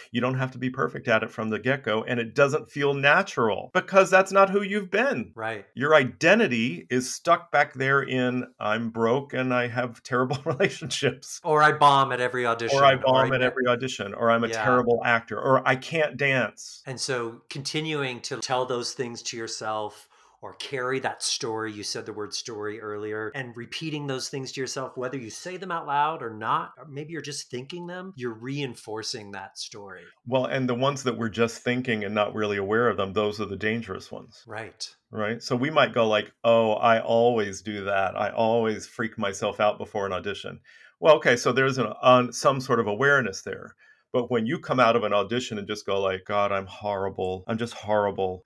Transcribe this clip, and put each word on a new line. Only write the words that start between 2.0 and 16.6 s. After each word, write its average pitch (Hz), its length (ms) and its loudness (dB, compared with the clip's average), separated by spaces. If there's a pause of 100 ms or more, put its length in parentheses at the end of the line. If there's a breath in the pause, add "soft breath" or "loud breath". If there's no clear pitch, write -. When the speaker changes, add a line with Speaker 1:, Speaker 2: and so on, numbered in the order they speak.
Speaker 1:
and 123 160 -4
it 113 160 -6
doesn't 143 340 2
feel 143 240 0
natural 139 800 2
because 185 360 4
that's 190 220 6
not 196 180 6
who 202 120 0
you've 196 300 -4
been. 196 440 0
Speaker 2:
Right. 110 300 -8 (100)
Speaker 1:
Your 147 200 4
identity 143 920 2
is 127 240 -2
stuck - 380 0
back 147 220 2
there 135 300 2
in, 127 420 0 (140)
"I'm 110 300 -2
broke 117 440 0
and 127 200 -2
I 120 140 2
have 120 360 -6
terrible 127 380 0
<laughs> - 40 -20
relationships." - 960 -2
Speaker 2:
Or, 151 200 4
"I 151 80 8
bomb 139 400 6
at 123 80 0
every 123 260 0
audition," 117 340 2
Speaker 1:
Or, 139 60 6
"I 135 100 10
Speaker 2:
or, - 20 0
Speaker 1:
bomb 131 340 2
Speaker 2:
"I 131 40 2
Speaker 1:
at 123 60 0
Speaker 2:
ne-" 127 60 4
Speaker 1:
every 123 200 -2
audition," 123 460 -2
or, 117 160 2
"I'm 117 140 4
a 110 40 0
Speaker 2:
Yeah. 113 160 -4
Speaker 1:
terrible 120 420 4
actor," 113 340 0
or, 131 280 4
"I 131 80 4
can't 143 420 -2
dance." 135 680 -2